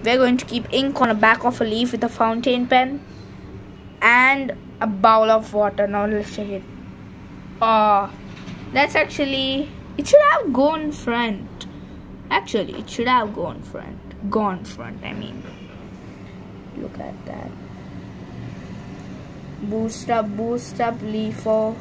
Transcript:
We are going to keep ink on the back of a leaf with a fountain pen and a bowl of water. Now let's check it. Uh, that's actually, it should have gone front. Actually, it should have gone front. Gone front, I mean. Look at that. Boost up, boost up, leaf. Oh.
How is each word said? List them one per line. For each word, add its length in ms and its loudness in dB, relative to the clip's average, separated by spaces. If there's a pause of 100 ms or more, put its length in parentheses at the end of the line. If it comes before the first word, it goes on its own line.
We 80 4
are 60 6
going 200 6
to 80 -2
keep 260 -4
ink 300 0
on 60 4
the 80 4
back 300 6
of 160 2
a 20 4
leaf 300 0
with 100 -2
a 60 0
fountain 580 2
pen 360 4 (960)
and 560 4 (240)
a 60 0
bowl 460 6
of 200 2
water. 360 2
Now 180 0
let's 300 -2
check 120 -6
it. 140 -6 (960)
Uh, 480 6 (640)
that's 220 4
actually, 760 0 (300)
it 80 -2
should 160 12 (120)
have 200 2
gone 380 2
front. 760 -4 (640)
Actually, 440 0
it 140 -10
should 200 -2
have 260 4
gone 300 -6
front. 680 -10
Gone 360 0
front, 380 -12
I 100 -8
mean. 280 -10 (1400)
Look 220 -10
at 260 -10
that. 240 -10 (2250)
Boost 480 -2
up, 160 2 (100)
boost 420 -4
up, 220 0
leaf. 460 -4
Oh. 340 2